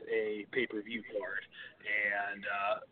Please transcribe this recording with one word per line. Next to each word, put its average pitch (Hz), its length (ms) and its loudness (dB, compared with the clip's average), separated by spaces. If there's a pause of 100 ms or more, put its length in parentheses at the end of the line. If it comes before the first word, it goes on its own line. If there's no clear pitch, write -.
(120)
a 107 400 2
pay-per-view 113 520 0 (140)
card. 98 240 -4 (920)
And, 101 100 -12
uh, 101 360 2 (120)